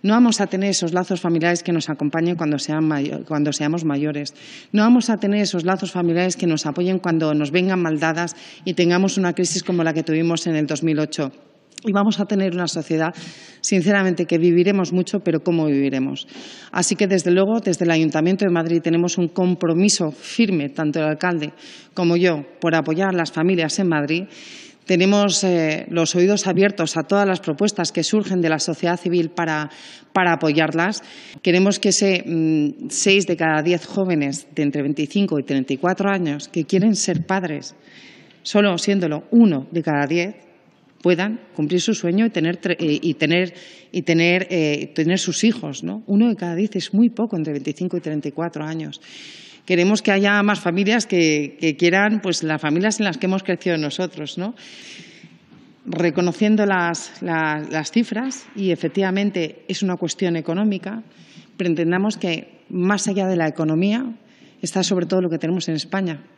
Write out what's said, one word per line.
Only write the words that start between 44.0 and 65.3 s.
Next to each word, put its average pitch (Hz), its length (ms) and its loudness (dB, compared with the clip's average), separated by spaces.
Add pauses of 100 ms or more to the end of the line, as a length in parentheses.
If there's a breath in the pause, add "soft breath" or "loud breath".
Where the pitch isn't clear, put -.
tener, 175 480 2
eh, 151 440 -2
tener 170 240 0
sus - 240 -4
hijos, 156 400 -2
¿no? 214 240 -8
Uno 214 220 2
de 214 80 0
cada 170 180 -6
diez 208 220 -2
es - 180 -6
muy 233 160 6
poco 226 260 -4
entre 151 160 -4
veinticinco 151 440 -4
y 170 40 -2
treinta 151 280 -6
y - 20 -4
cuatro 160 340 -6
años. 156 360 -8 (640 loud breath)
Queremos 185 340 2
que 202 120 2
haya 202 320 4
más 202 160 0
familias 202 460 0
que, 156 520 0
que 156 180 0
quieran, 196 440 2
pues, 175 240 -4
las 156 160 -2
familias 180 400 0
en 208 60 2
las 170 120 -2
que 190 80 -2
hemos 190 160 0
crecido 175 360 -2
nosotros, 151 600 -6
¿no? 208 160 -6 (1300 loud breath)
Reconociendo 180 840 0
las, 175 540 -2
la, 156 480 -2
las 156 220 -6
cifras, 240 640 -4
y 196 160 -2
efectivamente 185 960 -2
es 190 160 -6
una 185 140 -2
cuestión 170 400 -2
económica, 196 640 -4 (540 loud breath)
pero 180 120 -2
entendamos 175 480 0
que - 440 -6 (100)
más 190 380 0
allá 196 180 0
de 190 100 0
la 160 120 0
economía 175 560 0 (560 loud breath)
está 185 240 -2
sobre 180 220 0
todo 185 140 0
lo 180 100 -2